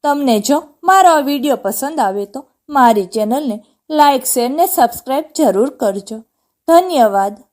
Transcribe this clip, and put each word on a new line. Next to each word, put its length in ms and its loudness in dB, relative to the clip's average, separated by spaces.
તમને 360 0
જો 220 -2
મારો 260 6
આ 100 4
વીડિયો 360 -2
પસંદ 440 -6
આવે 260 -2
તો 180 -16
મારી 380 2
ચેનલને 500 -4
લાઈક, 340 2
શેર 260 -2
ને 160 0
સબસ્ક્રાઇબ 580 -2
જરૂર 340 0
કરજો. 480 -6
ધન્યવાદ. 680 2